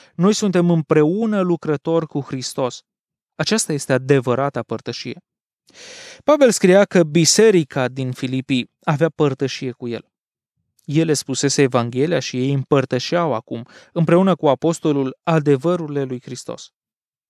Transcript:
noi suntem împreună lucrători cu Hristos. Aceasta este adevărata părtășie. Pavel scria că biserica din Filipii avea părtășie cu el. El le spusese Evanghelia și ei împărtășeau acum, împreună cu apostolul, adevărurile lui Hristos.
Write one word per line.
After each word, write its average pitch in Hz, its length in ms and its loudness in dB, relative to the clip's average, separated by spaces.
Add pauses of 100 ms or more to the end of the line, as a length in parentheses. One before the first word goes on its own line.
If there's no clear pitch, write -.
(160)
noi 190 180 2
suntem 180 360 0
împreună 175 720 0
lucrători 160 640 -2
cu - 120 -8
Hristos. 131 640 -8 (540)
Aceasta 170 380 -2
este 139 200 -4
adevărata 131 680 0
părtășie. 117 600 -12 (1000)
Pavel 285 280 4
scria 190 340 4
că 175 180 2
biserica 160 840 2
din 131 240 -6
Filipii 131 600 -4 (120)
avea 160 260 0
părtășie 135 640 -4
cu 123 160 -14
el. 113 240 -10 (720)
El 156 220 0
le 156 80 2
spusese 139 480 -2
Evanghelia 127 580 0
și - 180 -6
ei 127 140 0
împărtășeau 139 840 0
acum, 117 340 -10 (260)
împreună 175 420 2
cu 151 120 -2
apostolul, 143 760 0
adevărurile 151 800 0
lui 131 180 -8
Hristos. - 500 -14 (580)